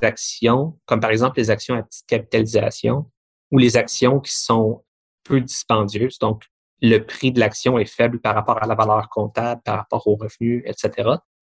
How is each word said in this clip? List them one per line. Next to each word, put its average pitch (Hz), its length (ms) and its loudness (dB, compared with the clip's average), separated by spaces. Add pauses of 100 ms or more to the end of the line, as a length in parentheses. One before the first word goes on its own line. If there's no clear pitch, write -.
actions, 120 840 0
comme 113 160 0
par 110 100 0
exemple 123 260 0
les 113 120 0
actions 113 260 0
à 113 80 -6
petite - 220 -20
capitalisation 113 1040 0 (420)
ou 135 60 4
les 123 200 6
actions 127 420 2
qui - 140 -10
sont 113 500 0 (400)
peu 135 160 2
dispendieuses, 110 800 -2
donc 110 260 -2 (380)
le 113 180 6
prix 131 320 -4
de 123 80 0
l'action 117 380 0
est 104 80 0
faible 117 340 -2
par 107 160 -2
rapport 110 260 0
à 110 60 -4
la 110 80 -2
valeur 107 340 0
comptable, 117 540 -4
par 104 140 -4
rapport - 300 -4
aux 104 80 4
revenus, 117 500 -4
et 107 100 -8
cetera, 117 480 -2 (200)